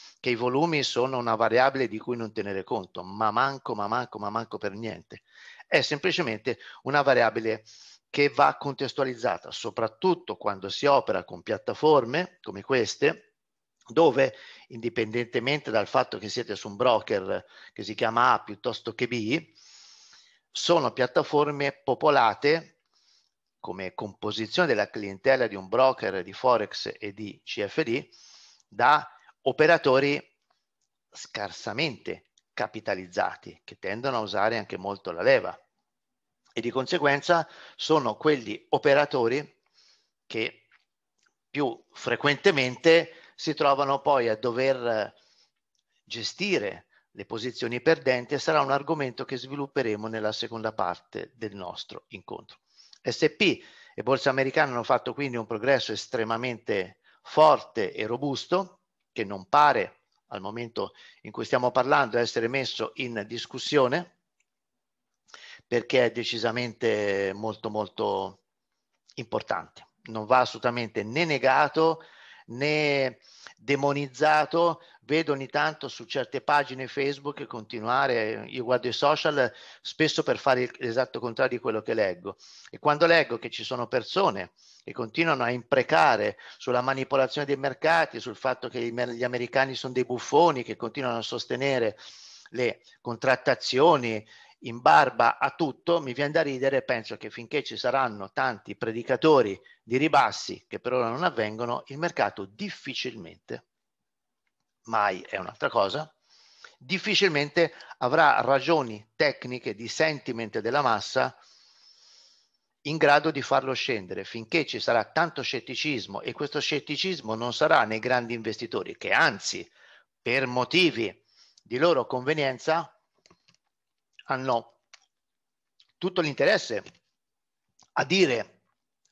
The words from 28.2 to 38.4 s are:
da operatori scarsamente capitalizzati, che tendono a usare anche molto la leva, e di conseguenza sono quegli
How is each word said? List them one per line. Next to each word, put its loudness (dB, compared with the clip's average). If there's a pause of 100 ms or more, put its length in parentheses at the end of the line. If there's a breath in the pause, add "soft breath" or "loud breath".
da 2 (340 loud breath)
operatori 4 (880)
scarsamente -8 (240)
capitalizzati, -6
che -20
tendono -4
a -2
usare 0
anche -8
molto -8
la -6
leva, 4 (920)
e -4
di -4
conseguenza 2 (280 loud breath)
sono 0
quegli 0